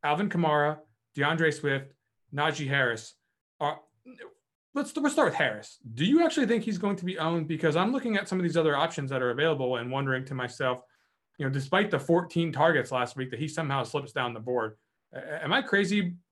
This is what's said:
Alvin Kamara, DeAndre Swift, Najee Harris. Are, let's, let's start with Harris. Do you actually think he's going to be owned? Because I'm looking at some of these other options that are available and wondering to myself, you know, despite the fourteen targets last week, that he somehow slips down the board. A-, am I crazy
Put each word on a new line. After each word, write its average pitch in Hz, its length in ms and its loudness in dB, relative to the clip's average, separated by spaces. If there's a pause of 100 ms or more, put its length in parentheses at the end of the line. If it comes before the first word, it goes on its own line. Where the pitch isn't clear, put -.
Alvin 160 260 2
Kamara, 151 480 4 (380)
DeAndre 156 380 2
Swift, 135 400 -4 (400)
Najee 147 340 -2
Harris. 127 460 0 (460)
Are, 151 200 -2 (920)
let's, - 240 -4
let's 285 160 2
start 269 140 4
with - 80 -2
Harris. 110 420 -4 (160)
Do 123 100 -2
you 302 220 6
actually 320 220 2
think 220 160 2
he's 202 160 -4
going 202 160 0
to 180 100 -8
be 185 140 -4
owned? 160 280 0
Because 156 280 2
I'm 190 160 2
looking 240 260 -2
at 196 100 -2
some 185 120 -2
of 180 40 0
these 170 140 0
other 156 180 4
options 143 360 0
that 131 100 0
are 123 80 2
available 135 460 0
and 120 160 -4
wondering 131 340 -2
to 139 80 -10
myself, 127 480 -2 (560)
you 147 80 -4
know, 131 60 0
despite 185 400 2
the 156 80 2
fourteen 170 520 2
targets 143 400 2
last 123 240 -2
week, 131 160 -6
that 113 80 -8
he 156 80 -4
somehow 139 360 -2
slips 139 280 -6
down 123 220 -2
the 110 60 -10
board. 113 380 -4 (360)
A-, 156 300 -10
am 151 100 0
I 262 80 2
crazy 196 540 0 (160)